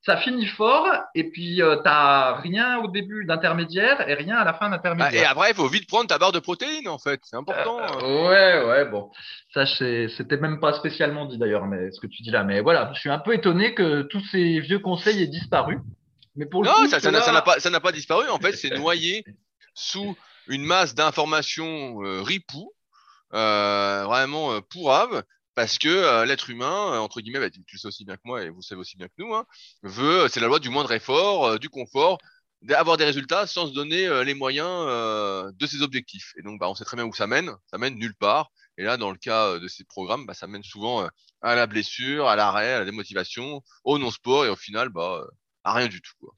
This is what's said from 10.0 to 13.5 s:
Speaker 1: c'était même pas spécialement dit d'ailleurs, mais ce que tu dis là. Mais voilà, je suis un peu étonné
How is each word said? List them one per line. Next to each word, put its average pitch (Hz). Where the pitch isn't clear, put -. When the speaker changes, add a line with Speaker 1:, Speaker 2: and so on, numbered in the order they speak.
Speaker 1:
c'était -
même 156
pas 151
spécialement 147
dit 127
d'ailleurs, 104
mais 95
ce -
que -
tu -
dis 113
là. 110
Mais 101
voilà, 139
je -
suis 147
un 147
peu 220
étonné 202